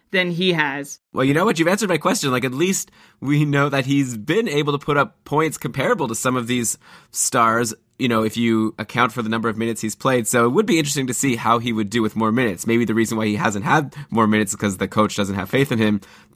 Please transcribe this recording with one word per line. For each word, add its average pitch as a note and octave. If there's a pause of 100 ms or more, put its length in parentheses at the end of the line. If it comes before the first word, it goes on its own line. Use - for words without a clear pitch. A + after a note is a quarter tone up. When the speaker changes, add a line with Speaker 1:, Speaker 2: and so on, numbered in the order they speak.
(120)
Speaker 1:
than F3+
he F3
has. C#3+ (120)
Speaker 2:
Well, C3
you C#3
know D#3+
what? G#3
You've D#3+
answered G3+
my E3+
question. D#3+
Like, B2+
at B2+
least F3+ (280)
we D3
know C#3+
that C#3
he's C#3
been E3
able D3
to C#3+
put D3
up -
points D3+
comparable C#3
to -
some B2+
of B2
these A#2+ (320)
stars, A2+ (240)
you B2+
know, A2+
if A2
you A2+
account A#2
for B2
the A2
number A2+
of G#2
minutes A2+
he's A2
played. B2+
So A#2+
it A#2+
would G3
be E3
interesting C#3+
to B2
see C3
how A#2
he A#2
would G#2+
do A2+
with G#2+
more A2
minutes. A2+
Maybe A#2
the G#2+
reason A2+
why A2
he G#2+
hasn't G#2
had D3 (160)
more A2
minutes G#2+
is -
'cause G2+
the F#2+
coach G#2
doesn't G2
have F#2+
faith -
in A#2
him. G#2 (360)